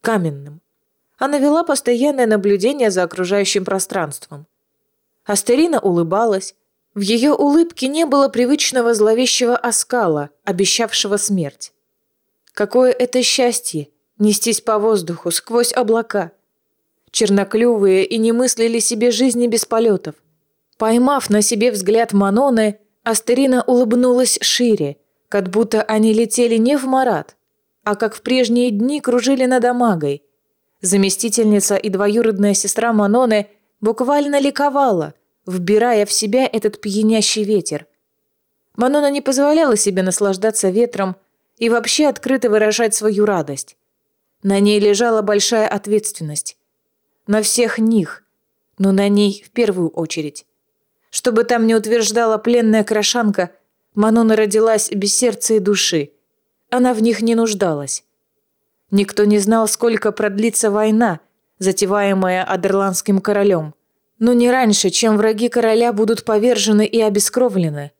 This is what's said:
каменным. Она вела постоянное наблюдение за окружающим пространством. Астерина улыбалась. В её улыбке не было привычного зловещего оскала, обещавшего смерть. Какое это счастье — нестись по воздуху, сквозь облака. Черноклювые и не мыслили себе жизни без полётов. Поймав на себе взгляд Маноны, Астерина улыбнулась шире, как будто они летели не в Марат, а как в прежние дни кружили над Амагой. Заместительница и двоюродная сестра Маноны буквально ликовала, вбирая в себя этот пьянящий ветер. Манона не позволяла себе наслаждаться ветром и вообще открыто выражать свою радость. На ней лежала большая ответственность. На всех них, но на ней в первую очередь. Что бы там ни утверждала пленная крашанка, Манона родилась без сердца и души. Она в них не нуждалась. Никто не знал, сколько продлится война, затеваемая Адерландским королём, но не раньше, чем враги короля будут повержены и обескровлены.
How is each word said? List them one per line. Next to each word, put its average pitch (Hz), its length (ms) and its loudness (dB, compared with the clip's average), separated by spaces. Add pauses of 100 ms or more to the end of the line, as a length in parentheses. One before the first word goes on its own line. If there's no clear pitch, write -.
каменным. 156 600 -4 (580)
Она 285 180 -2
вела 294 260 2
постоянное 269 600 0
наблюдение 214 640 0
за 185 140 0
окружающим 185 600 -2
пространством. 156 800 -8 (800)
Астерина 254 540 0
улыбалась. 190 760 0 (400)
В 202 60 -6
её 233 340 2
улыбке 285 520 0
не 302 200 0
было 277 220 2
привычного 247 680 0
зловещего 233 600 0
оскала, 190 760 -2 (120)
обещавшего 202 760 -2
смерть. 185 540 -6 (840)
Какое 247 380 2
это 247 320 -2
счастье — 240 680 -2 (300)
нестись 208 420 0
по 220 160 0
воздуху, 180 540 -2
сквозь 233 420 -2
облака. 220 600 -2 (760)
Черноклювые 202 960 2
и 226 140 -6
не 226 120 2
мыслили 233 460 0
себе 233 320 0
жизни 240 380 0
без 226 180 -2
полётов. 220 480 0 (640)
Поймав 247 540 0
на 208 100 2
себе 233 300 0
взгляд 214 420 0
Маноны, 214 640 2 (260)
Астерина 247 600 0
улыбнулась 247 760 2
шире, 202 560 0 (320)
как 196 200 -2
будто 220 320 0
они 220 320 2
летели 233 440 0
не 247 200 2
в 262 80 -4
Марат, 262 500 -2 (480)
а 208 120 -2
как 208 180 -4
в - 80 -20
прежние 247 480 0
дни 247 320 -2
кружили 247 440 0
над 247 200 2
Амагой. 202 560 0 (600)
Заместительница 202 920 0
и 208 140 -2
двоюродная 202 640 0
сестра 220 400 -2
Маноны 214 540 2 (340)
буквально 285 580 0
ликовала, 277 760 0 (320)
вбирая 208 580 2
в - 60 -8
себя 240 420 0
этот 214 260 -4
пьянящий 214 640 0
ветер. 196 440 -2 (880)
Манона 277 340 0
не 285 120 -4
позволяла 277 540 2
себе 190 280 -2
наслаждаться 196 680 -2
ветром 196 460 -2 (420)
и 233 120 -2
вообще 233 380 0
открыто 254 420 -2
выражать 214 460 0
свою 208 300 0
радость. 147 520 -4 (640)
На 196 180 0
ней 208 200 4
лежала 214 420 2
большая 214 460 0
ответственность. 202 920 -6 (680)
На 214 140 0
всех 220 380 -2
них, 220 440 0 (540)
но 190 140 2
на 196 160 2
ней 202 380 0
в - 60 -20
первую 185 380 0
очередь. 160 560 -8 (640)
Что - 220 -2
бы 226 120 2
там 233 240 0
ни 226 60 2
утверждала 220 640 0
пленная 220 460 2
крашанка, 208 680 -2 (420)
Манона 220 420 2
родилась 220 540 2
без 202 260 -2
сердца 226 380 0
и 220 60 4
души. 180 520 -2 (580)
Она 247 240 2
в 220 80 -2
них 220 200 0
не 226 140 0
нуждалась. 190 680 -2 (880)
Никто 202 340 0
не 208 160 4
знал, 220 280 2
сколько 220 440 -2
продлится 214 600 -2
война, 214 480 0 (400)
затеваемая 190 840 0
Адерландским 190 800 -2
королём, 202 540 0 (440)
но 240 140 2
не 240 160 4
раньше, 233 400 2
чем 214 280 0
враги 220 320 0
короля 233 440 2
будут 214 320 -2
повержены 214 600 2
и 226 140 -2
обескровлены. 196 1000 -2